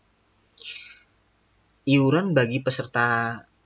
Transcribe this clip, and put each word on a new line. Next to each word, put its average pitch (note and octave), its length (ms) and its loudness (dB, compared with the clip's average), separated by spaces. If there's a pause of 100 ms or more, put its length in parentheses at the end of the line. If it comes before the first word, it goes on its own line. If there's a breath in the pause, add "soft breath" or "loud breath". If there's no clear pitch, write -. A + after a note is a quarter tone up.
(1800 loud breath)
iuran C#3 480 4
bagi C3 320 0
peserta A#2 760 -2 (260)